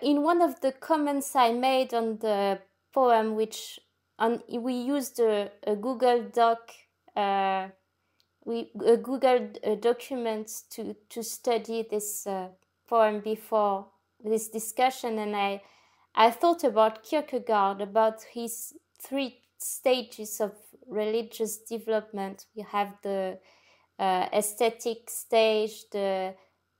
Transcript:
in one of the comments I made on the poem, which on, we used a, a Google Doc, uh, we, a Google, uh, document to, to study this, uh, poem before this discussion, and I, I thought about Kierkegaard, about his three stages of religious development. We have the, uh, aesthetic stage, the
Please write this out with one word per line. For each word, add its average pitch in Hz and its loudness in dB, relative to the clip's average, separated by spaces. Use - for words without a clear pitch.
in 285 2
one 339 4
of 285 0
the 269 0
comments 285 -2
I 240 6
made 254 2
on 226 0
the 196 0
poem, 226 4
which - -6
on, 233 0
we 240 -4
used 254 -4
a, 208 2
a 214 0
Google 240 2
Doc, 233 2
uh, 196 0
we, 233 -6
a 233 8
Google, 240 2
uh, 208 2
document 226 -2
to, 214 -10
to 233 -10
study 226 -4
this, 208 -6
uh, 190 -6
poem 214 4
before 208 -2
this 220 -2
discussion, 240 -2
and 208 -4
I, 202 -2
I 226 8
thought 339 2
about 220 2
Kierkegaard, 208 0
about 220 0
his - -10
three 269 -6
stages 240 -2
of 208 -2
religious 214 -4
development. 214 -6
We 214 -12
have 202 -2
the, 190 -4
uh, 185 0
aesthetic 226 -2
stage, 220 0
the 190 -2